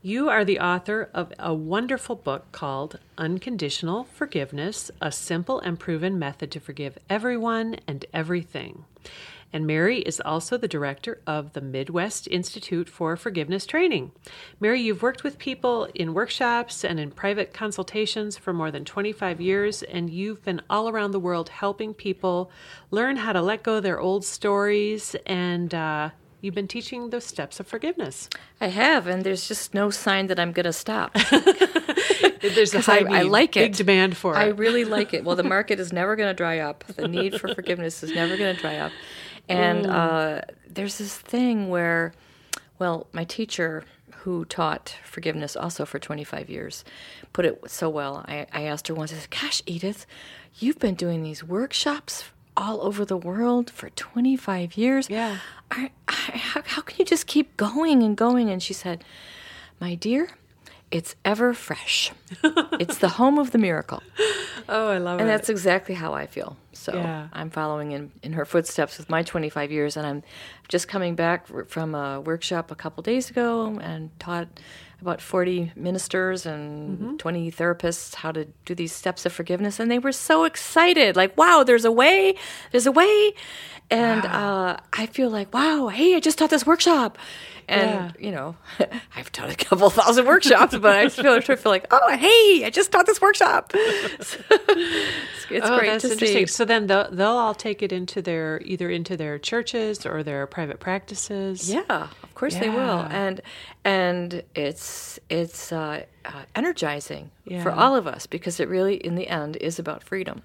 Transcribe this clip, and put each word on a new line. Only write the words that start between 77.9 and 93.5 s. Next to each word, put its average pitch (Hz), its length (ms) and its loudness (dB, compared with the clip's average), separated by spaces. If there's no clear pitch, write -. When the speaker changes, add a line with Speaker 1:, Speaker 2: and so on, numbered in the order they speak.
Speaker 2:
how - 180 -8
to 156 120 -4
do 180 120 -6
these 165 160 -6
steps - 340 -4
of 175 60 -2
forgiveness. 180 480 -4
And 233 100 0
they 240 80 2
were 262 140 0
so 320 320 4
excited, 320 720 4
like, 190 200 4
"Wow, 320 280 10
there's 240 200 8
a 226 80 6
way, 381 440 8
there's 247 160 4
a 269 60 6
way." 415 400 8
And, 226 340 4
Speaker 1:
Wow. 196 420 0
Speaker 2:
uh, 175 100 0
I 220 140 -2
feel 254 240 0
like, 208 220 -4
"Wow, 285 360 2
hey, 294 260 6
I 320 60 4
just 311 180 2
taught 311 120 4
this 294 160 4
workshop." 311 520 4
And, 202 200 4
Speaker 1:
Yeah. 180 280 -4
Speaker 2:
you 202 120 -8
know, 165 260 -8
<laughs> - 380 -2
I've 127 160 -14
taught - 180 -8
a - 40 -6
couple 190 360 6
thousand 233 360 6
workshops, 269 520 8
but 208 180 10
I 233 120 6
feel, 262 240 4
I 226 80 8
feel 262 180 2
like, 185 180 2
"Oh, - 260 6
hey, 392 500 8
I 226 40 -2
just 381 220 2
taught 403 140 8
this 427 140 2
workshop." - 580 4